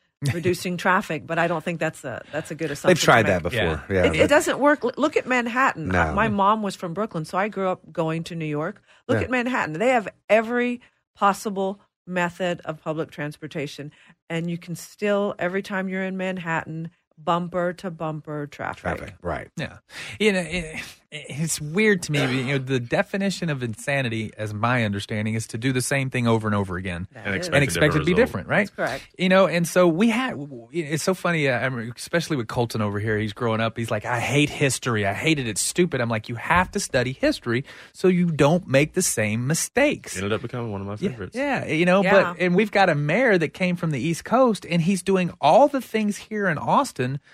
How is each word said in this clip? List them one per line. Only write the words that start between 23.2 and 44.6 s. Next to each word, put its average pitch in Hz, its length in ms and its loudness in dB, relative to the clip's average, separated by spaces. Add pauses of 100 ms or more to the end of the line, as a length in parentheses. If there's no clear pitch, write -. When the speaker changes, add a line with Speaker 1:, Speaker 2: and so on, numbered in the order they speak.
Speaker 3:
of 131 120 -4
insanity, 113 760 -4
as 107 160 -6
my 117 280 2
understanding, 107 520 -2
is 113 140 -4
to 120 100 -8
do 131 120 0
the 127 120 0
same 135 260 -2
thing 123 180 0
over 110 220 4
and 104 60 2
over 95 240 -2
again 92 340 -6
Speaker 2:
That 107 140 -14
Speaker 4:
And 98 80 -2
Speaker 2:
is. - 60 -2
Speaker 4:
expect 175 140 -2
Speaker 3:
and 143 80 4
Speaker 4:
a - 20 4
Speaker 3:
expect 151 300 2
it 156 40 0
to 143 60 0
Speaker 4:
different - 20 -4
Speaker 3:
be 180 80 4
Speaker 4:
result. 233 120 4
Speaker 3:
different, 90 220 -8
right? 156 180 2
Speaker 2:
That's - 100 -20
correct. 139 320 -6 (100)
Speaker 3:
You 185 100 0
know, 190 180 6
and 170 220 0
so 180 180 6
we 175 220 4
had, 214 400 -2 (240)
it's 156 300 -4
so 190 100 2
funny, 165 380 0
uh, 123 80 0
I 127 100 -2
mean, 120 260 -6
especially 165 440 -2
with 110 100 -4
Colton 117 320 -2
over 104 180 -2
here, 107 200 -2
he's 107 160 -4
growing 113 260 -2
up, 113 160 -2
he's 117 140 -4
like, 107 160 -2
"I 117 140 -2
hate 139 280 2
history. 120 580 0
I 98 60 2
hate 151 260 2
it. 123 80 -4
It's 107 140 -4
stupid." 151 400 0
I'm 117 80 0
like, 110 220 -4
"You 113 60 -6
have 180 340 2
to 202 100 -4
study 127 320 0
history 131 540 0 (260)
so - 160 2
you 175 220 4
don't 151 360 4
make 139 280 2
the 185 80 0
same 113 440 0
mistakes." - 680 0
Speaker 4:
It 92 40 -4
ended 101 120 -2
up 104 80 0
becoming 117 320 -6
one 98 80 -6
of 98 60 -8
my 101 120 -8
Speaker 3:
Yeah, 190 120 -4
Speaker 4:
favorites. 117 260 -10
Speaker 3:
yeah, 247 300 -2
you 156 180 0
know, 185 180 6
Speaker 2:
Yeah. 180 300 4
Speaker 3:
but, 165 80 -12
and 180 160 2
we've 214 160 2
got 190 160 4
a 160 60 2
mayor 185 420 2
that 156 160 0
came 180 240 -2
from 165 140 -2
the 135 100 -2
East 160 240 -2
Coast, 240 440 2